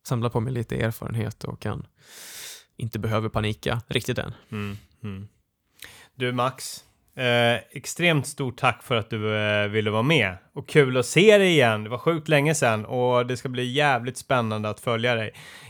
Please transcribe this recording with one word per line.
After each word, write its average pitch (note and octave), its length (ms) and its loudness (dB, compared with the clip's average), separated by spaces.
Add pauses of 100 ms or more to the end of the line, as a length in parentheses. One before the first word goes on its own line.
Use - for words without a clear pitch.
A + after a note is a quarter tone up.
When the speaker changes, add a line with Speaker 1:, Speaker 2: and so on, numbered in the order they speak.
Speaker 1:
samlat A#2+ 260 -2
på B2 60 -2
mig B2+ 140 -4
lite A#2+ 240 -6
erfarenhet A2+ 680 -4
och - 180 -10
kan, - 240 -6 (920)
inte A2 220 -6
behöver A2 300 -2
panika A2 580 -2
riktigt A#2+ 300 -4
än. - 160 -6 (180)
Speaker 2:
Mm, G#2 260 -8 (260)
mm. G2+ 240 -12 (880)
Du B2 160 -4
Max, B2+ 520 -4 (340)
eh, A#2+ 440 4 (100)
extremt D#3+ 560 0
stort C3 300 -6
tack - 260 0
för B2+ 120 -2
att G#2+ 140 -2
du, G#2+ 280 -2
eh, G#2 300 2
ville G#2+ 240 0
vara A2 120 0
med. A#2+ 320 2 (200)
Och - 140 -10
kul C3 280 6
att B2 80 2
se G#3 320 6
dig G3 120 4
igen. A#2 340 4
Det G#2+ 60 -10
var A#2+ 80 -6
sjukt D#3+ 300 -2
länge D3+ 280 4
sedan A2 300 2
och B2 400 2
det B2 120 -4
ska C3+ 120 -8
bli B2 220 -4
jävligt C3 460 0
spännande G#2+ 520 0
att G#2 100 -8
följa A#2+ 360 0
dig. G#2+ 160 -4 (380)